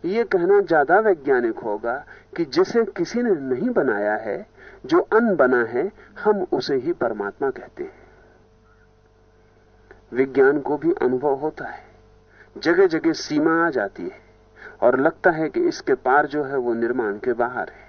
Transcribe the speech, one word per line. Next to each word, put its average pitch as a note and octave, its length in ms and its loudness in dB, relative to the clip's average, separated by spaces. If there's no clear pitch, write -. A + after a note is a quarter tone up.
ये G#3+ 200 -2
कहना G3 360 4
ज्यादा E3 380 4
वैज्ञानिक C#3 600 0
होगा A#2 460 -6
कि E3+ 80 -2
जिसे F#3 400 0
किसी G3 380 -4
ने A#3+ 80 0
नहीं C#3 400 -2
बनाया G#2+ 440 0
है, A2+ 320 -8
जो E4+ 120 4
अनबना C#3 680 2
है, B2 280 -4
हम G4+ 280 2
उसे C3+ 220 -2
ही C3+ 180 -2
परमात्मा G#2+ 580 -4
कहते - 340 -12
हैं। - 200 -18
विज्ञान C3+ 480 2
को C#3 180 -4
भी E3 140 0
अनुभव C3 420 0
होता D3 300 -8
है, - 200 -16
जगह-जगह E3 540 2
सीमा D#3+ 540 0
आ E3 40 0
जाती G#2 320 -4
है - 180 -12
और B2+ 200 4
लगता E3 300 2
है D#3+ 180 -2
कि A#2 120 -4
इसके - 340 0
पार C#3 320 2
जो D3 180 -4
है C3+ 120 -6
वो A#2+ 180 -2
निर्माण A#2 440 -2
के A#2+ 140 -2
बाहर A#2 360 -4
है। - 200 -20